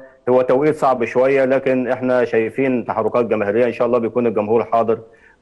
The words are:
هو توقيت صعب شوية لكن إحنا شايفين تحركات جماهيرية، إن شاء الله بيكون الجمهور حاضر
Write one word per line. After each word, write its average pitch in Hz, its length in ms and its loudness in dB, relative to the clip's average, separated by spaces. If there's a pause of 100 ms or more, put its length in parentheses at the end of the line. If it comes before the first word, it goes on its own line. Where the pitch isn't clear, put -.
(280)
هو 127 140 4
توقيت 139 320 2
صعب 131 300 0
شوية 135 400 2
لكن 127 440 0
إحنا 127 360 0
شايفين 120 600 -2
تحركات 107 400 -2
جماهيرية، 107 420 0
إن 117 60 -2
شاء 120 140 -2
الله 120 120 0
بيكون 117 280 -2
الجمهور 107 380 0
حاضر 113 340 0 (440)